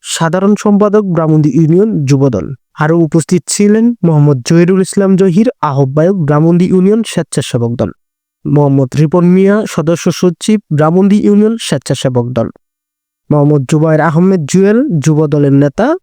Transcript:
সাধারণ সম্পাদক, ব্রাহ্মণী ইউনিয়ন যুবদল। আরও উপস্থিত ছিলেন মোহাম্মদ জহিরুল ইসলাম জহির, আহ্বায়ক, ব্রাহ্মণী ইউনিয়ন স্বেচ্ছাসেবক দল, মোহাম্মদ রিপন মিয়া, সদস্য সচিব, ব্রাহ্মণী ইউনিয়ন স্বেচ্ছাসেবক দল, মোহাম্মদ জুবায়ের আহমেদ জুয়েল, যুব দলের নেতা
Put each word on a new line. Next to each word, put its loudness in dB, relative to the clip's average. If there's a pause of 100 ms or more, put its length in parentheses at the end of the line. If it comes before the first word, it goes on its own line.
(140)
সাধারণ 0 (100)
সম্পাদক, 2 (100)
ব্রাহ্মণী 2
ইউনিয়ন 2 (180)
যুবদল। 0 (360)
আরও 0 (100)
উপস্থিত -2 (120)
ছিলেন 2 (220)
মোহাম্মদ 2 (100)
জহিরুল 2
ইসলাম 0
জহির, 2 (200)
আহ্বায়ক, 0 (100)
ব্রাহ্মণী 2
ইউনিয়ন 2 (120)
স্বেচ্ছাসেবক -4
দল, -2 (540)
মোহাম্মদ 0 (100)
রিপন 2 (100)
মিয়া, 2 (180)
সদস্য -4 (140)
সচিব, -2 (180)
ব্রাহ্মণী 2
ইউনিয়ন 2 (120)
স্বেচ্ছাসেবক -4 (100)
দল, -2 (840)
মোহাম্মদ 2
জুবায়ের 0
আহমেদ 0 (100)
জুয়েল, 2 (260)
যুব 2 (140)
দলের 2
নেতা -2 (160)